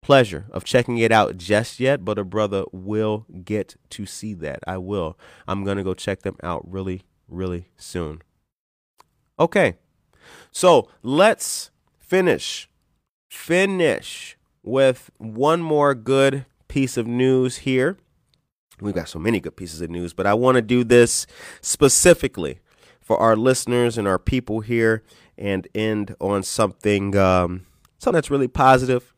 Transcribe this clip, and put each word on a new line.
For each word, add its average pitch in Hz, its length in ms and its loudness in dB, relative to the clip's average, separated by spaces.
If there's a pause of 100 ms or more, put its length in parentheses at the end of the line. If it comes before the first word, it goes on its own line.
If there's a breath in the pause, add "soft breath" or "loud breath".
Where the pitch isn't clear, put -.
pleasure 107 480 2
of - 140 -10
checking 120 340 0
it 113 140 2
out 107 240 4
just 104 420 -2
yet, 131 260 -2
but 104 140 -4
a 101 60 -4
brother 98 480 -2
will 107 520 -4 (200)
get 104 320 -6 (140)
to - 140 -12
see 107 300 -12
that. 78 320 -10
I 95 120 -8
will. 92 380 -6 (300 loud breath)
I'm 98 160 -6
gonna 98 220 -4
go 92 100 -4
check - 280 -8
them 95 200 -8
out 85 260 -8
really, 95 340 -8 (260)
really 87 480 -8
soon. 80 460 -10 (1160)
Okay, 160 380 2 (720 loud breath)
so 165 380 4 (160 soft breath)
let's 165 680 0 (260)
finish, - 720 -2 (600)
finish 180 1080 -2 (280)
with 131 440 0 (100)
one 135 440 -2
more 147 320 2
good 135 520 0 (200)
piece 135 300 -2
of 117 100 -4
news 127 520 2
here. 135 380 -2 (840)
We've 101 140 -6
got 85 140 -6
so 80 120 -12
many 110 180 0
good 82 180 -10
pieces 80 260 -14
of 82 80 -8
news, 87 240 -8
but 95 120 -4
I 101 80 2
wanna 123 280 2
do 123 200 2
this 120 460 4 (320 loud breath)
specifically 135 1000 2 (440 soft breath)
for - 160 -2
our 113 160 4
listeners 120 640 0
and 104 80 -2
our 95 140 0
people 117 400 -4
here 113 420 0 (340 soft breath)
and 98 380 -4
end 107 460 -2
on 98 240 0
something, 101 720 0
um, 92 500 2 (320)
something 214 180 0
that's 151 140 -2
really 139 160 0
positive 127 720 2